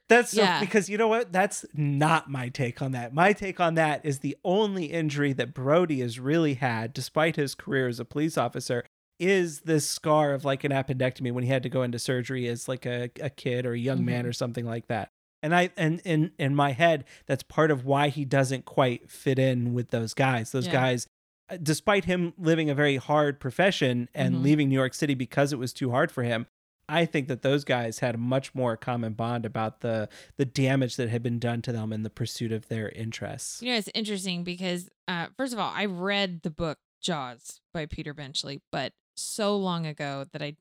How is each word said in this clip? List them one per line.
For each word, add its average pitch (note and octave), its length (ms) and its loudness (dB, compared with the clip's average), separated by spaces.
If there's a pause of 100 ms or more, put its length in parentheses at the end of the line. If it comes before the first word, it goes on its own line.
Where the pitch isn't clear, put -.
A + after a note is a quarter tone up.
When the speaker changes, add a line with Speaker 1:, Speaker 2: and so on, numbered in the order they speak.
Speaker 1:
That's A#3 220 6
so, G#3+ 100 2
Speaker 2:
yeah. F3 200 4
Speaker 1:
because F#3+ 280 0
you G#3 80 -4
know A3 120 4
what? A3+ 220 0
That's F#3+ 320 0 (100)
not D3+ 580 2
my B2+ 180 -4
take B2 320 -4
on C3+ 120 -4
that. B2 200 -6
My F3+ 200 6
take G3 260 -6
on E3 160 2
that D#3 280 2
is C#3 160 -2
the C#3 240 -4
only F#3+ 420 0
injury C#3+ 480 0
that B2+ 200 -4
Brody D3 460 2
has A#2+ 200 -4
really D3 360 2
had, A#2 380 -2
despite D#3 420 0
his C#3+ 180 -2
career C3 340 -2
as A#2+ 120 -4
a A#2+ 60 -6
police D#3 320 -2
officer, B2 460 -2 (360)
is F3 420 2
this D#3 260 2
scar D3+ 460 2
of, C3+ 120 -4
like, C#3 180 0
an C#3+ 80 0
appendectomy C3 600 -2
when B2 120 -2
he A#2+ 80 0
had C3 120 2
to B2+ 60 -4
go B2+ 140 0
into A#2+ 160 -4
surgery B2 480 -2
as, A#2+ 200 -4
like, C3 200 -6
a, B2 240 -4 (100)
a D3 80 -4
kid B2+ 380 -2
or A#2+ 60 -2
a A#2+ 40 -2
young B2+ 260 0
man A#2+ 180 0
Speaker 2:
Mm-hmm. A#2+ 80 -2
Speaker 1:
or A#2+ 40 -4
something A#2+ 320 -4
like A#2 220 -6
that. A2 220 -4 (340)
And D#3 100 2
I, F3+ 240 4
and E3+ 280 2
in, D#3+ 340 2
in C#3 160 0
my C#3+ 160 4
head, D#3 320 4 (220)
that's C#3 180 -2
part D#3 260 2
of C3+ 160 2
why C#3 220 4
he D3 180 -2
doesn't C3 400 2
quite B2+ 460 0
fit C3+ 260 0
in B2 360 2
with A#2+ 160 -2
those A2+ 240 -2
guys. B2+ 400 0
Those B2+ 140 0
Speaker 2:
Yeah. - 60 -2
Speaker 1:
guys, B2+ 340 2 (420)
uh, F#3+ 120 -10
despite E3 440 2
him F3 320 0
living D#3+ 320 2
a C#3 60 0
very C#3+ 200 4
hard D3 460 0
profession B2+ 720 2
and B2+ 200 2
Speaker 2:
Mm-hmm. B2+ 80 0
Speaker 1:
leaving D3 260 6
New C3+ 60 4
York C3 180 2
City D3 220 0
because C#3 360 0
it C#3 80 -4
was B2 140 -4
too C3 180 -2
hard D3 220 2
for C3 100 -2
him, A#2+ 240 -2 (400)
I E3 180 2
think D3 220 -2
that B2+ 140 -4
those C#3 240 2
guys A#2+ 340 0
had A#2+ 160 0
a - 20 -4
much B2+ 380 -2
more A#2+ 220 0
common A#2 360 -4
bond A#2 320 -2
about A2 360 -4
the, A2+ 260 -2 (300)
the C#3+ 80 2
damage C3 500 0
that A#2+ 140 -2
had A#2 140 -2
been A#2+ 160 -2
done A#2 240 -2
to B2+ 100 -6
them A2 200 -4
in A2 100 -4
the G#2+ 60 -6
pursuit A2+ 440 -6
of A2 160 -6
their A2 200 -4
interests. - 720 -8
Speaker 2:
You B3 100 -4
know, A#3+ 60 0
it's G3+ 160 -4
interesting F#3+ 520 -4
because, F3+ 440 -4 (200)
uh, E3+ 180 -2 (100)
first C4 160 -4
of A3 60 -6
all, D#3 160 -2
I G3 100 -2
read F#3+ 580 -2
the F#3 60 -2
book D#3 300 -6 (220)
Jaws C3 580 -6 (140)
by D#3+ 120 -6
Peter D3+ 280 -10
Benchley, C#3+ 480 -8 (100)
but C3+ 220 -4 (240)
so G#3 400 0
long F3 280 -2
ago C#3+ 460 -6
that D3 100 -8
I D3 200 -6